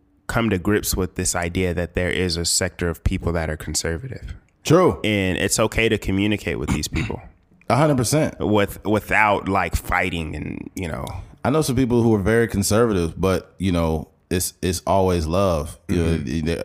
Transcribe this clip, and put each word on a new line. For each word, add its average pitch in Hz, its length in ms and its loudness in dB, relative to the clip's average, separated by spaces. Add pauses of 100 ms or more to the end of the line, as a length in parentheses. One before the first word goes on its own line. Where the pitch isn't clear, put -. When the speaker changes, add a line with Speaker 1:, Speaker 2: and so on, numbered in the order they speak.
(280)
Speaker 1:
come 113 220 0
to 98 100 2
grips 98 360 0
with 92 200 -2
this 92 200 -2
idea 87 380 0
that 85 220 -4
there 90 160 0
is 87 260 0
a 85 80 -2
sector - 440 -2
of - 140 -6
people 90 300 0
that 80 160 -2
are 78 80 -4
conservative. - 760 -6 (280)
Speaker 2:
True. 151 400 4
Speaker 1:
And 98 340 2
it's 98 220 0
okay 113 300 2
to 107 80 2
communicate 98 600 -2
with 78 100 -4
these 78 180 -2
people. - 340 -6 (240)
Speaker 2:
<clears throat> - 240 -12
A 110 60 2
hundred 147 220 4
percent. 131 420 0
Speaker 1:
With, 101 460 0
without, 101 640 2
like, 92 280 0
fighting 87 600 -4
and, - 400 -8
you 92 120 -6
know. 69 180 -8 (400)
Speaker 2:
I - 60 0
know 156 100 2
some 139 140 0
people 120 260 2
who 113 140 4
are 104 40 2
very 113 280 2
conservative, 98 720 0
but, 90 400 0
you 92 120 2
know, 80 360 0 (240)
it's, - 220 -2 (100)
it's 90 240 0
always 90 400 2
love. 85 600 0
You 95 100 -2
know, 82 200 2
Speaker 1:
Mm-hmm. 76 280 -4
Speaker 2:
they, 82 180 -2